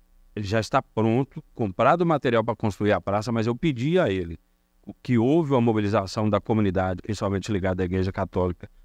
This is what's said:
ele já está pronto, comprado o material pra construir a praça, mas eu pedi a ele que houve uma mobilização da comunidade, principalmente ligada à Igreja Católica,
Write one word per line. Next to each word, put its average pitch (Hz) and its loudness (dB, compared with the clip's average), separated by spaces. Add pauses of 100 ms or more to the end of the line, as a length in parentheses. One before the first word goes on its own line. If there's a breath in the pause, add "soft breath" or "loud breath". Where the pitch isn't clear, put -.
(360)
ele 107 -4
já 110 0
está 131 -2
pronto, 113 -2 (120)
comprado 120 0
o 170 2
material 127 2
pra 117 -2
construir 104 0
a 92 2
praça, 104 -2
mas 113 0
eu 120 0
pedi 151 0
a 147 2
ele 85 -4 (640)
que 120 2
houve 139 2
uma 127 4
mobilização 107 0
da 104 2
comunidade, 95 0
principalmente 98 -4
ligada 92 -2
à - 0
Igreja 92 -2
Católica, 90 -4 (140)